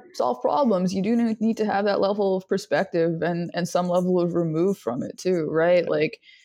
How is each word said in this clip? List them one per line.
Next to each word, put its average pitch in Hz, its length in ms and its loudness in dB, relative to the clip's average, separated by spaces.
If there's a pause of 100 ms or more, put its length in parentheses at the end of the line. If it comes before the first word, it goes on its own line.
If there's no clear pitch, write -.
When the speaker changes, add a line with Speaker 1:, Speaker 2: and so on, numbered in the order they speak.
(160)
Speaker 1:
solve - 260 -2
problems, 185 540 2
you 190 80 0
do 220 120 2
ne-, 233 240 0
need 220 180 0
to 214 100 0
have 196 180 0
that 202 160 2
level 196 340 2
of 190 120 -6
perspective 170 720 0
and, 170 320 -2
and 175 160 -4
some 180 180 -2
level 180 320 2
of 170 140 0
remove 170 460 0
from 240 240 -6
it - 160 -12
too, 175 320 -2
right? 170 320 4
Speaker 2:
Yeah. 147 60 -4
Speaker 1:
Like, 151 300 0 (260)